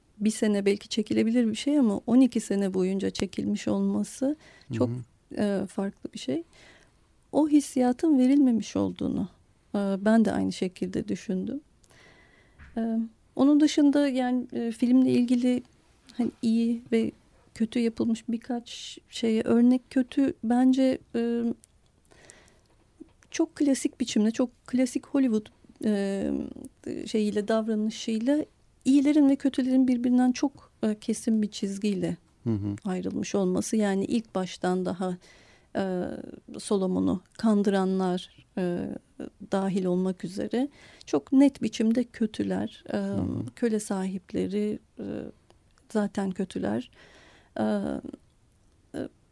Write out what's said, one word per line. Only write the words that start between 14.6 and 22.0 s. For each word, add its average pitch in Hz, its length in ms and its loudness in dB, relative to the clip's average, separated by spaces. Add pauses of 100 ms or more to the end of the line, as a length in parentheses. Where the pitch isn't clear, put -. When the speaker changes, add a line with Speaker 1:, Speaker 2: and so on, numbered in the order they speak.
Speaker 1:
filmle 254 380 4
ilgili 247 520 2 (540)
hani 240 140 -2 (120)
iyi 233 400 0 (100)
ve 226 200 2 (420)
kötü 226 240 -2
yapılmış 226 500 -2
birkaç - 720 -8 (120)
şeye 220 320 0
örnek 240 480 4
kötü 262 440 0 (100)
bence, 254 540 4 (160)
e, 233 300 -2 (1900)